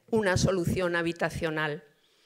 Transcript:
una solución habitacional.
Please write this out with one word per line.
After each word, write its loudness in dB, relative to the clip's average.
una 2
solución 0
habitacional. -2